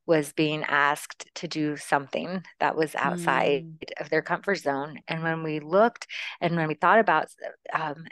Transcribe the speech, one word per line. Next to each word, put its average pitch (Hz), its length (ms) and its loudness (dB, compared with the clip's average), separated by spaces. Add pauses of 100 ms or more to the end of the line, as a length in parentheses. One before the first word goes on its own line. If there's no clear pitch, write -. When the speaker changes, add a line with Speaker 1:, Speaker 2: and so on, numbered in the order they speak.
Speaker 1:
was 156 260 4
being 151 320 0
asked - 720 0
to - 100 -8
do 151 300 -2
something 156 640 -2 (200)
that 147 160 0
was 156 180 0
outside 143 720 0
Speaker 2:
Mm. - 340 -14
Speaker 1:
of 147 100 -12
their 156 120 2
comfort 175 340 -2
zone. 139 540 -4
And 160 140 -4
when 165 200 -2
we 156 160 -4
looked 190 480 2 (320)
and 170 160 0
when 156 140 2
we 151 60 -2
thought 185 240 6
about, 175 280 4 (460)
um, 160 380 -6